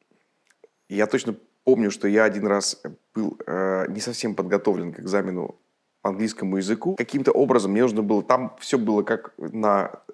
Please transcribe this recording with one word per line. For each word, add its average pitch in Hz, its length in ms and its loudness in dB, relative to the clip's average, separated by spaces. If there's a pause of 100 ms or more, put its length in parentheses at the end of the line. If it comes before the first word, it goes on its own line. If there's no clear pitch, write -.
(880)
Я 101 180 0
точно 120 300 -2 (280)
помню, 113 260 4
что - 180 -2
я 107 160 6
один 104 220 0
раз 101 360 0 (320)
был, - 320 -4
э, 95 420 -2
не 104 120 -8
совсем 117 340 -6
подготовлен 92 580 0
к - 80 -16
экзамену 92 600 -4 (420)
по 104 80 -2
английскому 98 480 -2
языку. 110 380 -2
Каким-то 135 360 0
образом 117 400 2
мне 110 100 4
нужно 110 200 2
было, 104 200 2
там 127 380 0
все - 180 0
было 107 240 2
как 110 360 -4
на 101 640 0 (120)